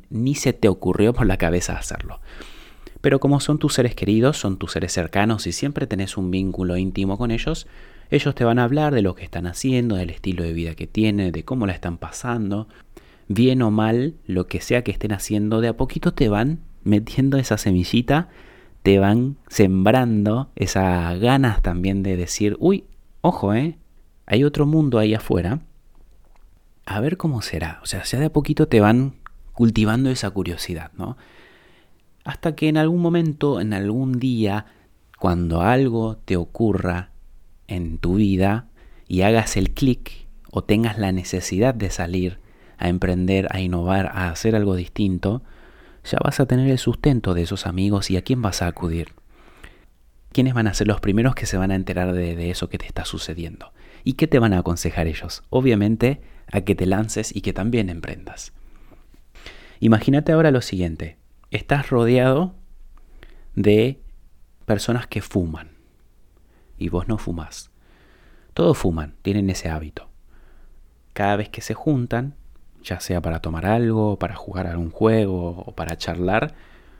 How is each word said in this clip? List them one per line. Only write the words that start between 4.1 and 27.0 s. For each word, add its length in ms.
son 200
tus 160
seres 180
cercanos 540
y 60
siempre 360
tenés 300
un 140
vínculo 460
íntimo 400
con 140
ellos, 360
ellos 220
te 80
van 160
a 40
hablar 300
de 80
lo 140
que 80
están 240
haciendo, 480
del 160
estilo 320
de 100
vida 220
que 100
tienen, 460
de 120
cómo 220
la 80
están 240
pasando. 720
Bien 360
o 80
mal, 440
lo 180
que 160
sea 220
que 80
estén 220
haciendo, 480
de 80
a 80
poquito 360
te 160
van 300
metiendo 540
esa 200
semillita, 720
te 160
van 380
sembrando 1080
esas 640
ganas 420
también 420
de 140
decir, 420
"Uy, 240
ojo, 320
¿eh? 260
Hay 180
otro 220
mundo 340
ahí 140
afuera. 480
A 140
ver 180